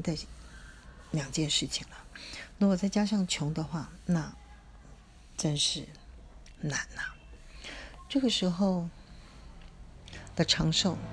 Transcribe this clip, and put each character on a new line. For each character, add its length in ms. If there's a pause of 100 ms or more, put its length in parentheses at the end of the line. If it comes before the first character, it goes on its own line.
的 120 (960)
两 220
件 180
事 160
情 240
了， 80 (600)
如 80
果 100
再 100
加 160
上 220
穷 300
的 80
话， 280 (140)
那 300 (1000)
真 220
是 300 (720)
难 200 (160)
啊。 220 (880)
这 140
个 80
时 180
候 400 (1500)
的 100
长 260
寿 240 (180)